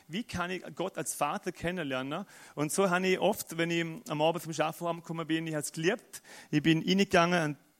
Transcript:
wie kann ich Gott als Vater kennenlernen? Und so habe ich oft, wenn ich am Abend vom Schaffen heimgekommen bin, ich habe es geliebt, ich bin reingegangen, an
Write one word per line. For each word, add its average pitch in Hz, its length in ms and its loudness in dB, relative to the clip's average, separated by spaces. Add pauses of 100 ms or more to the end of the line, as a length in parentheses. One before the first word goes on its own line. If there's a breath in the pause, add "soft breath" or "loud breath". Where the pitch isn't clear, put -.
wie 185 160 -6
kann 175 260 -6
ich 185 140 -6 (120)
Gott 180 220 -4
als 160 160 -4
Vater 170 380 -2
kennenlernen? 156 760 -4 (300 loud breath)
Und 151 160 -2
so 196 180 2
habe 180 160 2
ich 185 140 4
oft, 170 400 0
wenn 170 100 0
ich 170 160 0 (240)
am 151 120 -2
Abend 165 200 2
vom 160 120 -8
Schaffen 160 340 -2
heimgekommen 165 400 -6
bin, 160 180 0
ich 160 80 -6
habe 151 80 -2
es - 100 -6
geliebt, 175 520 -2 (260 loud breath)
ich 147 140 2
bin 160 160 6
reingegangen, 180 600 4
an 151 180 -2 (220)